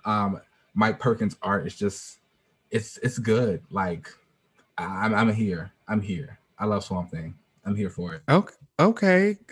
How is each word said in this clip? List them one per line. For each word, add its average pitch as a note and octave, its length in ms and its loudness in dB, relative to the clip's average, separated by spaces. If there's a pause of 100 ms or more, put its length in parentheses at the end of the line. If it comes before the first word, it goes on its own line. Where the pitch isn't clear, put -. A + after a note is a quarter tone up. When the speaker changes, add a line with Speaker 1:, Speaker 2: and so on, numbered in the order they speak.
Speaker 1:
Um, G2+ 380 0 (320)
Mike G#2+ 260 2
Perkins' A2 420 0
art G2 240 0
is - 120 -10
just, - 420 -4 (520)
it's, A2+ 260 -4
it's B2+ 220 -4
good. A2 520 2
Like, F#2 400 -4 (640)
I, F2 60 -6
I'm, G2 320 -2
I'm A2 180 4
here. F#2+ 380 -2 (160)
I'm G#2+ 140 0
here. F#2 380 -8 (200)
I G#2 60 -4
love G#2 180 -2
Swamp F2+ 260 -6
Thing. D#2+ 260 -10 (280)
I'm G2+ 140 -2
here G2+ 120 -2
for F2 260 -8
it. D#2 120 -14
Speaker 2:
Ok-, F3 260 4 (280)
okay. G3+ 560 4 (140)